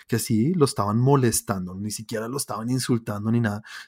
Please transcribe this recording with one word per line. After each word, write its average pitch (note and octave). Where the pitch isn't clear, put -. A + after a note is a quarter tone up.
que A#2
sí, A#2
lo E3
estaban G#2+
molestando, A2+
ni G2+
siquiera A2
lo C3
estaban A2+
insultando A2+
ni A#2+
nada, G#2+